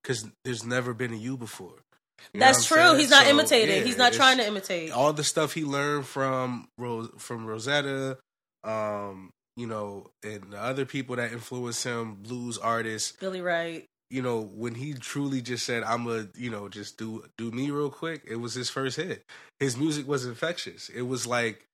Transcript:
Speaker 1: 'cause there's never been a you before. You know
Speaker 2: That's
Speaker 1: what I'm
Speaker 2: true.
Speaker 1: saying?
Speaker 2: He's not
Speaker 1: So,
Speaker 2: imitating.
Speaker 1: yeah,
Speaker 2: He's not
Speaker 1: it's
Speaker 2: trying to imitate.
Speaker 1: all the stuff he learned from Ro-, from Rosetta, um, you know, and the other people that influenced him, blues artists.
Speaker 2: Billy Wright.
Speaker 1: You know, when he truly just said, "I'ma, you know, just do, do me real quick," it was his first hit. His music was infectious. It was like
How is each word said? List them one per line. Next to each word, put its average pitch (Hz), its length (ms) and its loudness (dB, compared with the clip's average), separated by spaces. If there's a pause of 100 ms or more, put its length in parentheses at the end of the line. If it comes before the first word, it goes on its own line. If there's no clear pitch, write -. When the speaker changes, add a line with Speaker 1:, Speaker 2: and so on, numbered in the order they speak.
Speaker 1:
'cause 117 220 -4 (180)
there's 117 180 -6
never 123 300 -2
been 117 220 -4
a - 20 -8
you 123 220 -6
before. 95 380 -14 (580)
You 202 60 -4
know 254 60 8
Speaker 2:
That's 262 240 6
Speaker 1:
what 320 100 8
I'm - 40 10
Speaker 2:
true. 349 60 12
Speaker 1:
saying? 294 100 8
Speaker 2:
He's 262 100 4
not 277 140 12
Speaker 1:
So, 277 60 8
Speaker 2:
imitating. 262 480 6
Speaker 1:
yeah, - 60 2
Speaker 2:
He's 247 120 0
not 247 120 8
Speaker 1:
it's 233 100 4
Speaker 2:
trying 262 180 8
to 233 100 0
imitate. 190 460 -4
Speaker 1:
all 147 220 4
the 147 100 -2
stuff 151 300 0
he 160 100 -2
learned 143 420 -2
from 131 720 -2
Ro-, 117 400 -6
from 113 300 -10
Rosetta, 135 720 -2 (460)
um, 104 680 -6 (260)
you 120 100 -8
know, 104 440 -8 (120)
and 104 300 -12
the 101 60 -14
other 131 260 -4
people 127 320 -6
that 117 160 -4
influenced 120 520 -8
him, 117 320 -6
blues 120 420 -10
artists. 113 540 -4
Speaker 2:
Billy 185 280 -8
Wright. 170 460 -4 (240)
Speaker 1:
You 131 100 -4
know, 120 200 -2
when 110 340 -8
he 143 200 -8
truly 135 480 -4
just 117 240 -6
said, 117 160 -2
"I'ma, 117 420 -2 (100)
you 120 160 -8
know, 101 180 -8
just 101 300 -14
do, 110 260 -8 (120)
do 117 140 -8
me 131 200 -4
real 143 200 -2
quick," 165 360 -10
it 113 100 -8
was 117 180 -6
his 123 160 -6
first 135 260 -4
hit. 160 260 -6 (380)
His 131 180 0
music 147 280 0
was 135 200 -2
infectious. 123 640 -8
It 120 120 -8
was 123 240 -4
like 117 480 -2